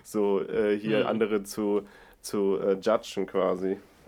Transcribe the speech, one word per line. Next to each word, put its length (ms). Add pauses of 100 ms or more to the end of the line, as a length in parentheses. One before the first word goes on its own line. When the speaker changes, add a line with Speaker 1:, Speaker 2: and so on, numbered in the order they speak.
Speaker 1:
so, 380
äh, 380
hier 220
Speaker 2:
Hm. 60
Speaker 1:
andere 360
zu, 380 (400)
zu, 400
äh, 180
judgen 480
quasi. 500 (300)